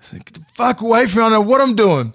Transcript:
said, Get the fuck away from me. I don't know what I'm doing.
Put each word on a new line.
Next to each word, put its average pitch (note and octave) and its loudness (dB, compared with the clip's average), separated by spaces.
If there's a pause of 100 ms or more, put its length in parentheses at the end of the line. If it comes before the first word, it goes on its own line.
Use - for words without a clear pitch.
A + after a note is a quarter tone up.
said, - -20
Get - -20
the D#3+ -20 (100)
fuck A#3+ -4
away A3+ 0
from G3+ -2
me. A3+ 2
I A3+ 2
don't - 2 (120)
know G#3 -4
what C4 2
I'm C4 0
doing. D#3 0